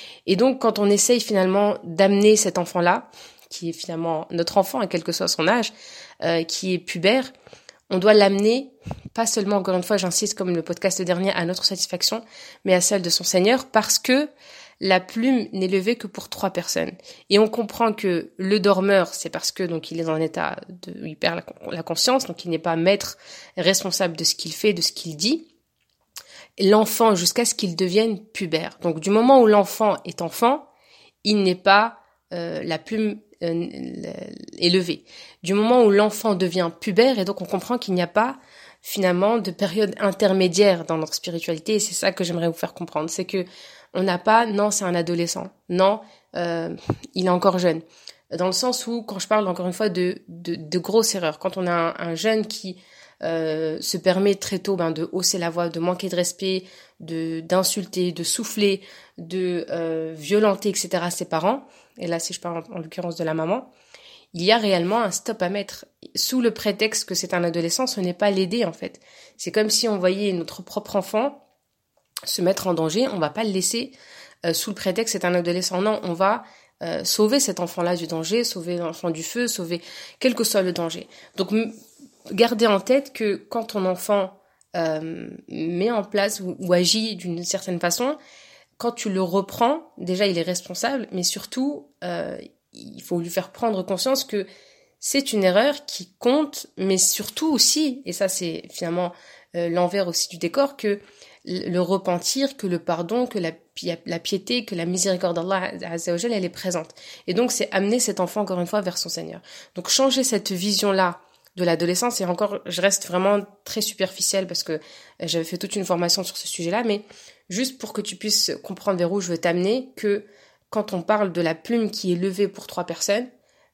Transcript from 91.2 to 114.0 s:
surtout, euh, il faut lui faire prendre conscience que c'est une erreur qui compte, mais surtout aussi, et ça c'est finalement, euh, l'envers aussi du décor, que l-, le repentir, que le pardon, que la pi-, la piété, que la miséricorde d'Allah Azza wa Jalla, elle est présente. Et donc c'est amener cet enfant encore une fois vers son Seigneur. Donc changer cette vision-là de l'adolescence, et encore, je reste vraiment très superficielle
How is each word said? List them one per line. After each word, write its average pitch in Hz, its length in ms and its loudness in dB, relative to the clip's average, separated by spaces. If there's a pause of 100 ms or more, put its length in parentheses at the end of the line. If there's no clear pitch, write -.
surtout, 269 640 -4 (160)
euh, 175 340 -6 (340)
il - 300 -18
faut 175 160 -4
lui 170 120 -6
faire 180 200 -4
prendre 214 320 -2
conscience 254 420 0
que 202 220 -4 (540)
c'est - 320 -2
une 208 100 2
erreur 220 420 4
qui - 340 -12
compte, 285 580 0
mais 190 220 2
surtout - 540 0
aussi, 285 540 2
et 180 60 -6
ça 185 160 0
c'est 170 420 -6
finalement, 175 420 -4 (440)
euh, 170 120 -2
l'envers 175 380 0
aussi - 220 -2
du 175 80 -16
décor, 269 400 0
que 208 240 -2 (440)
l-, 180 280 -6
le 180 80 2
repentir, 190 760 0
que 196 120 -6
le 175 100 0
pardon, 175 480 -2
que 226 140 -6
la 165 100 -2
pi-, - 460 -8 (100)
la 165 140 -4
piété, 214 440 -2
que 196 120 -8
la 165 80 -2
miséricorde 180 500 0
d'Allah 185 380 -2 (180)
Azza 170 220 -4
wa 170 60 -2
Jalla, 233 180 -2
elle 190 80 -2
est 175 40 -4
présente. 175 460 -6 (320)
Et 180 80 -2
donc 233 160 2
c'est - 220 -2
amener 202 260 2
cet 208 220 -2
enfant 185 220 -2
encore 185 180 -4
une 175 80 -2
fois 208 120 -2
vers 180 180 -4
son - 100 -6
Seigneur. 165 320 -10 (340)
Donc 180 140 -8
changer 269 340 4
cette 202 300 -2
vision-là 190 680 0 (360)
de 180 80 0
l'adolescence, 175 560 0
et 190 40 -2
encore, 196 420 -2
je 175 140 -4
reste 196 280 2
vraiment 190 320 2 (240)
très - 160 -6
superficielle 190 640 -2